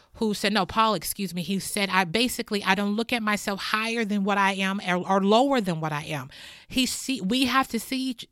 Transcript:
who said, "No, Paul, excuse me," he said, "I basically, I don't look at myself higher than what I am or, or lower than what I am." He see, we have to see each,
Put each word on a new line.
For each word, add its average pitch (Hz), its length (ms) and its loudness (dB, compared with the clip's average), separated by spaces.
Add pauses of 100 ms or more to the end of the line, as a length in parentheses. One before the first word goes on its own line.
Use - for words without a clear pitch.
(140)
who 214 200 0
said, 202 180 -2
"No, 208 140 2
Paul, 220 280 2
excuse 185 380 -6
me," 175 100 -6
he 185 180 -2
said, 202 300 -2
"I 190 120 2
basically, 214 640 -2
I 190 100 4
don't 202 220 0
look 226 160 -2
at 240 100 -2
myself 208 380 -2
higher 226 440 0
than 202 200 0
what 202 120 2
I 196 180 4
am 196 300 -2
or, 180 120 2 (120)
or 196 140 4
lower 247 380 6
than 180 180 -2
what 156 140 -2
I 147 140 -4
am." 143 220 -6 (380)
He 254 200 0
see, - 340 -4
we 240 240 0
have 262 240 2
to 226 100 -4
see 262 320 -4
each, - 220 -10